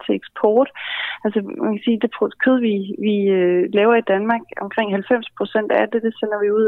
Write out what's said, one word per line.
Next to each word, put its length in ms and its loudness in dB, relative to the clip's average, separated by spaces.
til 100 0
eksport. 540 2
Altså, 140 -2
man 120 0
kan 120 -8
sige, 160 2
det 140 0
pro-, 280 -2
kød, 120 4
vi, 60 2
vi, 80 2
øh, 240 2
laver 180 6
i 160 -2
Danmark, 280 0
omkring 220 -4
halvfems 400 -2
procent 340 -2
af 200 2
det, 140 0
det 140 -2
sender 240 -4
vi 140 2
ud 100 4